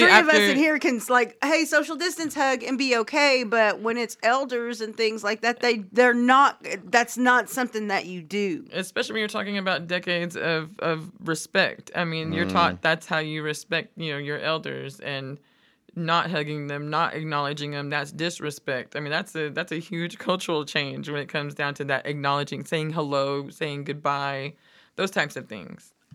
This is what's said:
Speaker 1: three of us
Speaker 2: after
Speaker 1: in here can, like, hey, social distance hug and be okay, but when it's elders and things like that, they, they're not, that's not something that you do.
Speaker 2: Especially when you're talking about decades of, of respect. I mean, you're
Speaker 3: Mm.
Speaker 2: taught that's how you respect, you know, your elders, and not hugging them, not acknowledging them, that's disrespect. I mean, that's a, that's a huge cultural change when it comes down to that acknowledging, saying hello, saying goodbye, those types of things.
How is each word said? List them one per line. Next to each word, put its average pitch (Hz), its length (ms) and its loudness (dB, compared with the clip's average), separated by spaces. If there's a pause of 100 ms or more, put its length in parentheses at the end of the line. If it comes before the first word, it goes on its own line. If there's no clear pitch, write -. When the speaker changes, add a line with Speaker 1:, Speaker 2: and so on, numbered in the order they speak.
Speaker 1:
three 320 100 12
of 320 80 4
us 311 60 8
Speaker 2:
after 302 100 8
Speaker 1:
in 294 140 4
here 311 200 4
can, 262 300 0
like, 247 340 2
hey, 320 220 2
social 302 320 0
distance 320 400 -4
hug 269 280 2
and 262 140 -2
be 254 200 2
okay, 262 480 4
but 214 340 4
when 226 160 0
it's 233 280 -4
elders 240 580 0
and 220 160 -6
things 220 260 0
like 214 160 0
that, 233 220 0
they, 233 320 2
they're 240 200 6
not, 254 480 6 (300)
that's 233 260 4
not 247 320 4
something 233 380 -4
that 196 200 -2
you 180 140 -8
do. 185 520 -2
Speaker 2:
Especially 214 400 -4
when 220 60 -2
you're 214 100 -2
talking 202 280 -4
about 180 300 -2
decades 175 480 -2
of, 160 440 -2
of 160 300 -2 (140)
respect. 160 720 -2
I 180 80 0
mean, 160 300 -4
you're 165 120 0
Speaker 3:
Mm. 135 60 -2
Speaker 2:
taught 156 300 2
that's 165 240 0
how 160 140 -2
you 156 220 -4
respect, 151 540 -4
you 160 160 -6
know, 143 60 -4
your 147 220 -6
elders, 139 600 -6
and 135 400 -10 (560)
not 165 340 0
hugging 151 380 -4
them, 147 240 -6
not 156 240 0
acknowledging 147 560 -4
them, 143 180 -6
that's 147 220 -4
disrespect. 147 840 -6
I 143 40 -4
mean, 147 100 -6
that's 160 260 -4
a, 151 140 -4
that's 156 220 -6
a 160 80 -4
huge 170 400 -8
cultural 180 440 -2
change 143 460 -4
when 147 100 -4
it 143 80 -6
comes 147 280 -6
down 143 200 -2
to 147 100 -6
that 139 200 -2
acknowledging, 143 600 -2
saying 156 260 -2
hello, 143 580 -2
saying 143 360 -6
goodbye, 143 680 -4 (420)
those 190 140 0
types 147 260 -2
of 123 140 -10
things. - 440 -16 (220)